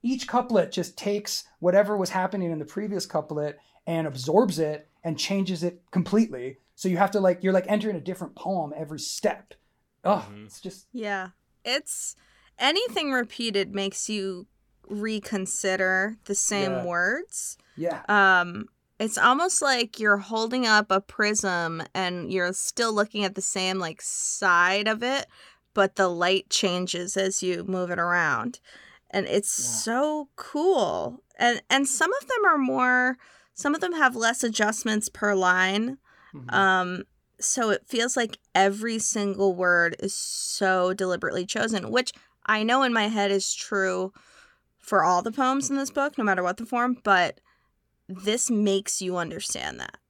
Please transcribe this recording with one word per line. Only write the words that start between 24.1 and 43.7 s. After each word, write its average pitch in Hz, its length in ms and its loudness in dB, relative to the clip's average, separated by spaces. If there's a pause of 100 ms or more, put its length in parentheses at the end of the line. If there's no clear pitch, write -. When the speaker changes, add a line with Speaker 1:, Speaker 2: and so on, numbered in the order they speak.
Speaker 3:
of 220 140 -2
it, 262 240 -2 (480)
but 196 220 2
the 190 120 4
light 175 420 0
changes 180 680 -2
as 190 260 0
you 180 220 -2
move 185 260 -4
it 170 80 -2
around. 170 600 0 (500)
And 196 160 -2
it's - 320 -2
Speaker 1:
Yeah. - 120 -4 (240)
Speaker 3:
so 302 420 -2
cool. 254 840 0 (140)
And, 240 340 2
and 269 180 2
some 339 320 2
of - 80 -20
them 466 160 0
are 330 140 6
more, 254 600 2 (360)
some 294 200 -2
of 320 60 -4
them 359 120 -2
have 262 240 2
less 233 260 0
adjustments 214 680 0
per 208 260 0
line. 190 640 2 (360)
Speaker 1:
Mm-hmm. 127 200 -10
Speaker 3:
Um, 185 500 2 (360)
so 226 300 -2
it - 160 0
feels 240 300 0
like 233 220 -2 (160)
every 214 440 2
single 196 560 0
word 175 460 4
is 196 120 -4
so 185 800 0
deliberately 185 540 -2
chosen, 220 460 -2
which 247 200 0 (320)
I 214 200 0
know 254 180 4
in 247 100 2
my 220 140 2
head 208 240 0
is 196 240 0
true 190 580 -2 (640)